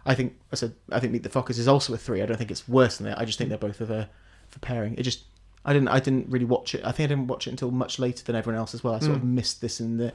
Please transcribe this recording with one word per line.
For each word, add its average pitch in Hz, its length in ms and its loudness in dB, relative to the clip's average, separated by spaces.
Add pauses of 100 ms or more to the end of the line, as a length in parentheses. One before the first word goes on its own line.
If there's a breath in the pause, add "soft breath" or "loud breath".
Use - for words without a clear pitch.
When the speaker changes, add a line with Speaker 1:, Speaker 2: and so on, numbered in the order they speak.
Speaker 1:
I 135 100 4
think, 123 180 0 (180)
I - 60 -6
said, 117 160 -4 (180)
I 120 80 2
think 117 140 0
Meet 117 100 -2
the - 60 -6
Fockers 123 280 -2
is 120 100 0
also 135 280 6
a - 20 -2
three. 101 240 -2
I 107 60 0
don't 110 100 0
think 107 140 -4
it's - 180 -10
worse 123 280 6
than 104 100 -6
it. 107 100 -4
I 117 80 -2
just 110 140 -4
think 117 80 -2
Speaker 2:
Mm. - 20 -2 (100)
Speaker 1:
they're 104 100 -2
both - 120 -8
of 110 80 -4
a, 107 180 -4 (420 soft breath)
for - 100 -20
pairing. 113 400 -4
It 127 40 0
just, 123 200 -4 (420)
I 143 80 2
didn't, 139 140 6
I 131 120 4
didn't 131 300 2
really 123 160 0
watch - 300 0
it. - 100 -6
I 147 60 -2
think 151 180 0
I 143 60 2
didn't 131 120 0
watch - 200 -4
it 123 40 -6
until 127 200 -4
much 127 260 -2
later 123 260 -2
than 117 120 -2
everyone 113 240 -2
else 113 160 -6
as 117 80 -10
well. 117 100 2
I 110 60 -2
sort 151 160 4
of 131 80 0
Speaker 2:
Mm. 123 100 2
Speaker 1:
missed - 280 0
this - 180 -4
in 117 180 -2
the, 117 180 -2